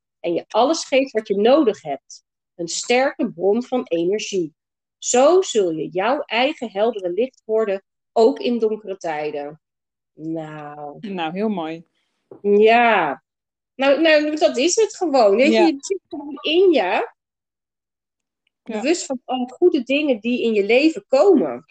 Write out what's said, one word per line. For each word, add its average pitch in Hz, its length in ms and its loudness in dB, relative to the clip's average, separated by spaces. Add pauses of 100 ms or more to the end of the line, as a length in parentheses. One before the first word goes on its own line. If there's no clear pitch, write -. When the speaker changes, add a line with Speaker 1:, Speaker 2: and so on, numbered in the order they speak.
(200)
Speaker 1:
en 175 140 -4
je - 140 -4
alles 269 380 0
geeft 269 260 -2
wat 220 160 -6
je 196 100 -2
nodig 233 440 2
hebt. - 420 -12 (320)
Een 170 120 -8
sterke 254 640 -2
bron 196 320 0
van 254 200 -4
energie. 175 680 -4 (440)
Zo 277 440 2
zul 202 300 -2
je 156 200 -8
jouw 214 300 -2
eigen 240 500 -4
heldere 196 400 -2
licht 233 340 -6
worden, 214 380 -2 (280)
ook 233 280 2
in 240 200 -2
donkere 214 380 -4
tijden. 151 640 -8 (520)
Nou. 151 840 -12
Speaker 2:
Nou, 175 340 -8
heel 208 160 -4
mooi. 165 360 -8 (560)
Speaker 1:
Ja. 208 840 4 (520)
Nou, 277 260 2
nou, 302 340 2
dat 294 220 0
is 311 180 0
het 440 200 0
gewoon. 254 400 2
Weet 254 100 4
je, 302 60 4
Speaker 2:
Ja. 220 140 4
Speaker 1:
je 311 120 2
zit 370 300 -6
gewoon 294 340 -12
in 349 300 4
je. 247 400 0 (1500)
Speaker 2:
Ja. 214 180 -8
Speaker 1:
Bewust 311 240 -2
van 262 200 -8
alle 247 260 -6
goede 339 320 2
dingen 277 360 0
die 240 240 -4
in 226 100 0
je 202 120 2
leven 269 420 2
komen. 262 640 4